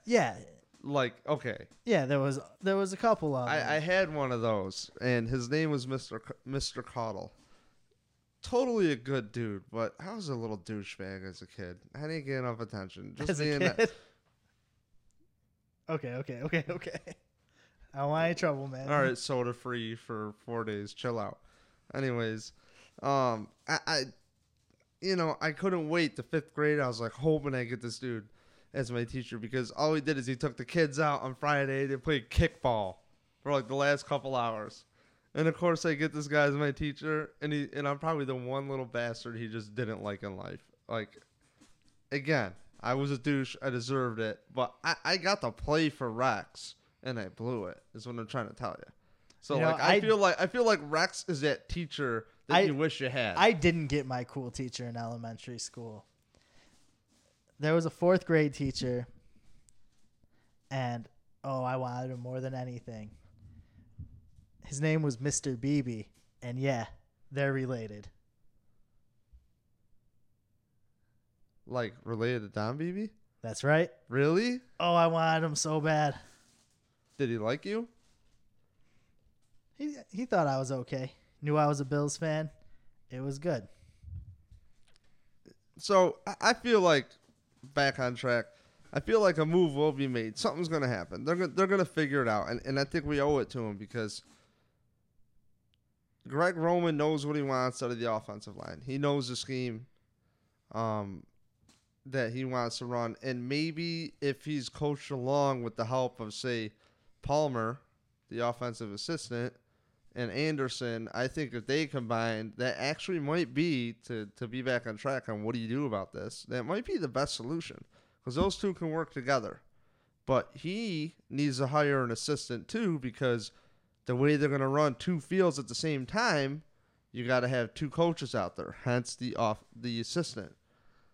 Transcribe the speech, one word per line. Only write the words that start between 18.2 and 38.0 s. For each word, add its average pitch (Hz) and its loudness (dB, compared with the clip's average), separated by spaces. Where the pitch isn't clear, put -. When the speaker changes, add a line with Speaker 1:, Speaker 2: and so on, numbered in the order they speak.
Speaker 1:
any 170 2
trouble, 143 0
man. 135 -6
Speaker 2:
All 147 4
right, 131 2
soda 123 -2
free 117 -6
for 107 -8
four 117 -4
days. 104 -6
Chill 117 -4
out. 101 -6
Anyways, 117 -2
um, 127 2
I, 156 0
I, 151 0
you 190 0
know, 160 2
I 156 0
couldn't 175 0
wait. 160 2
The 127 -4
fifth 151 -4
grade, 151 4
I 131 2
was, 113 -2
like, 117 -4
hoping 143 2
I 123 0
get 117 -4
this 117 -6
dude 113 -6
as 120 -2
my 120 0
teacher, 120 -6
because 117 -4
all 156 2
he 156 2
did 143 0
is 123 -4
he 131 -2
took 135 -2
the 123 -8
kids 147 2
out 151 2
on 131 -6
Friday. 139 0
They 135 -2
played 131 0
kickball 113 2
for, 143 -2
like, 131 2
the 135 -2
last 139 2
couple 135 -2
hours. 110 -2
And 156 4
of 160 2
course, 170 2
I 160 2
get 151 0
this 151 -4
guy 147 6
as 143 4
my 147 2
teacher, 151 -4
and 151 -2
he, 143 -2
and 143 -4
I'm 143 -2
probably 156 -2